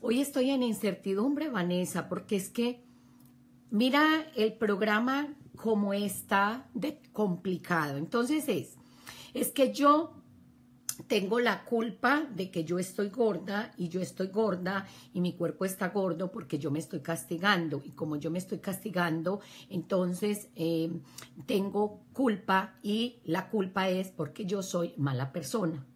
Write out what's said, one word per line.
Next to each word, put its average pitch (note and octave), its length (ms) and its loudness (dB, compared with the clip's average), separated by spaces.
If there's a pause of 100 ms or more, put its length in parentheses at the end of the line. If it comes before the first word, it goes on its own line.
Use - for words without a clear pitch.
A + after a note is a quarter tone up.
Hoy B3 200 2
estoy C4+ 300 2
en C4+ 100 2
incertidumbre, A3+ 880 0
Vanessa, F3 580 0
porque - 280 -4
es F#3 140 -2
que A#3+ 340 -2 (880)
mira C#4+ 640 4
el G#3+ 180 2
programa A3 800 2 (220)
como G#3 380 0
está G3+ 800 0
de C#4+ 260 -4 (100)
complicado. F3 880 0
Entonces A#3+ 500 0
es, F3 300 -2 (560)
es - 180 0
que B3 220 4
yo D4 400 6 (920)
tengo G3+ 320 2
la A3 240 2
culpa A#3+ 680 2
de F#3 160 -4
que E3 140 -2
yo F3 160 0
estoy G3+ 300 -2
gorda G3+ 680 0
y F3 120 -2
yo F3+ 120 -2
estoy F#3 260 -4
gorda F#3+ 600 0 (260)
y F3+ 80 -2
mi F3 120 0
cuerpo E3+ 320 -4
está F#3+ 240 -2
gordo F#3 420 -2
porque G#3+ 260 -6
yo C#3 140 -2
me D3+ 80 0
estoy D3+ 220 -8
castigando. E3 840 0
Y - 80 -14
como D#3 240 -4
yo D3+ 160 -2
me F3+ 80 -2
estoy F#3 200 -6
castigando, F3+ 800 -2 (300)
entonces, F#3+ 840 -2
eh, E3 360 0 (540)
tengo G3+ 560 0 (120)
culpa G3 680 2
y A3 440 -2
la F3 240 -2
culpa F#3+ 400 0
es F#3 200 -2
porque E3 360 -8
yo G3 180 -2
soy F3 340 -4
mala C3+ 340 -2
persona. E3 540 -4 (100)